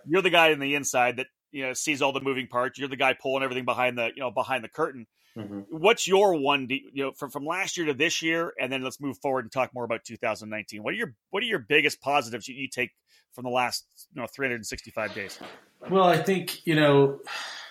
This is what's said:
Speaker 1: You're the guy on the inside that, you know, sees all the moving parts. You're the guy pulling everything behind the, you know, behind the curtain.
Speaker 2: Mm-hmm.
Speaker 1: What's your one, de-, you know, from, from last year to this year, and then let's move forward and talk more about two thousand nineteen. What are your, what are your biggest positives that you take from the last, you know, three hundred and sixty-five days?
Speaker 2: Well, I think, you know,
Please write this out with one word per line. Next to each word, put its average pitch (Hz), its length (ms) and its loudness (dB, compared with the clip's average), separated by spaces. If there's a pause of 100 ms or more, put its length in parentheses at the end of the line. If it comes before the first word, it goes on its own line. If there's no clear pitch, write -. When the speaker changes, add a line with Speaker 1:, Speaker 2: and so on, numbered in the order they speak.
Speaker 1:
You're 180 140 2
the 180 80 2
guy 165 200 8
on 151 80 2
the 139 160 -2
inside 123 440 0
that, 135 100 -6 (240)
you 135 120 -8
know, 127 80 -4
sees 143 300 -2
all 139 80 4
the 135 100 -2
moving 131 280 -2
parts. 127 320 -2
You're 139 80 -4
the 131 80 -10
guy 131 180 2
pulling 135 300 -2
everything 127 200 -2
behind 123 320 0
the, 117 200 -2
you 139 60 -8
know, 123 100 -4
behind 123 320 -2
the 110 40 -12
curtain. 139 380 -4 (320)
Speaker 2:
Mm-hmm. 101 220 -10 (100)
Speaker 1:
What's 170 380 4
your 190 260 6
one, 139 320 2
de-, 135 160 -2 (100)
you 135 120 -2
know, 135 80 -4
from, 139 180 -10
from 143 160 -8
last 180 300 -4
year 170 100 -2
to 147 80 2
this 156 260 0
year, 165 400 0
and 131 120 -2
then 131 100 -4
let's 131 180 -8
move 139 180 -6
forward 131 260 -2
and 110 80 -18
talk 127 200 -2
more 123 120 -8
about 113 200 -4
two 113 120 -14
thousand 107 340 -4
nineteen. 107 320 -10
What 135 120 -4
are - 20 -6
your, 196 180 -6 (160)
what 208 140 -4
are - 20 -4
your 202 140 -2
biggest 147 400 2
positives 120 460 -2
that 131 80 -14
you 135 140 -10
take 123 220 -6 (440)
from 123 100 -14
the 123 60 -6
last, 123 360 -2 (260)
you 151 80 -12
know, 117 60 -6
three 135 220 -4
hundred 120 80 -4
and 107 100 -10
sixty-five 107 480 -8
days? 98 240 -10 (500)
Speaker 2:
Well, 190 140 6
I 170 160 8
think, - 480 -2
you 165 80 2
know, 143 460 6 (500)